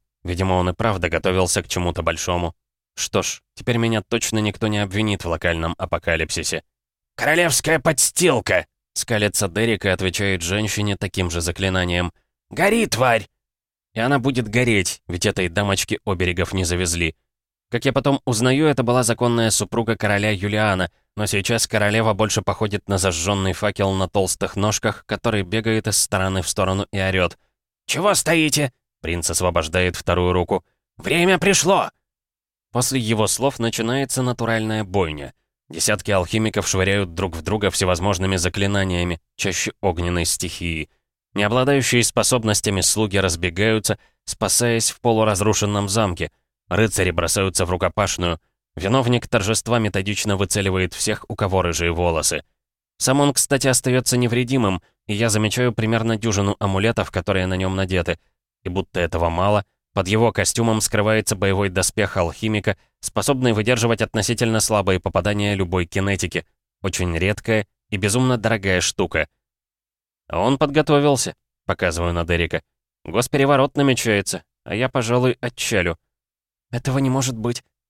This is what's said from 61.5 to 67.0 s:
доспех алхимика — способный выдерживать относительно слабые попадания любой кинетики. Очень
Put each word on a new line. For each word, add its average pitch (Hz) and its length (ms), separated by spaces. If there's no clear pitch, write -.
доспех 95 480
алхимика — 101 600
способный 127 540
выдерживать 113 500
относительно 113 560
слабые 98 400
попадания 101 560
любой 90 320
кинетики. 95 580
Очень 90 340